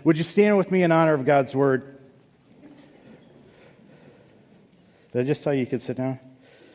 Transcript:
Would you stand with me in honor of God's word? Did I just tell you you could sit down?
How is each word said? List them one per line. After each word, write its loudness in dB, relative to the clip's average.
Would 2
you -2
stand 2
with -2
me 2
in 2
honor 4
of -2
God's 2
word? -2
Did 0
I -4
just -4
tell -2
you -2
you -4
could -6
sit -10
down? -6